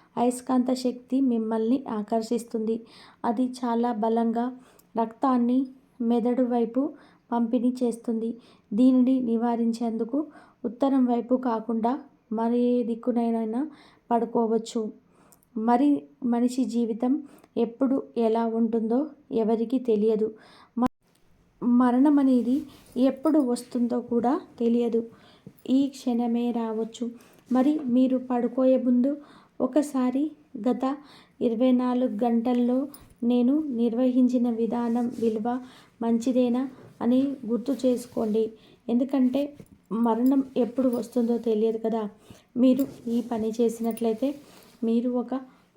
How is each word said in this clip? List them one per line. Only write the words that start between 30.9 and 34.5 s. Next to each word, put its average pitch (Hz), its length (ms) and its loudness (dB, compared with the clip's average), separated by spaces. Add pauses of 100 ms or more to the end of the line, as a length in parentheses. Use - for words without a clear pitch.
ఇరవై 240 320 2
నాలుగు 247 440 0
గంటల్లో 240 640 2 (440)
నేను 247 320 4 (140)
నిర్వహించిన 247 800 2